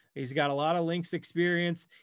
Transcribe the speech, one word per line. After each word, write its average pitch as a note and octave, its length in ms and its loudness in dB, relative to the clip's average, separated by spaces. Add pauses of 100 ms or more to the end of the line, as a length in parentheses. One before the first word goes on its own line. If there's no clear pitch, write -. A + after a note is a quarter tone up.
(140)
he's C3+ 180 -6
got C#3+ 160 2
a C#3+ 60 0
lot D#3 220 2
of E3+ 100 0
links E3+ 260 -4
experience. F3 760 0 (160)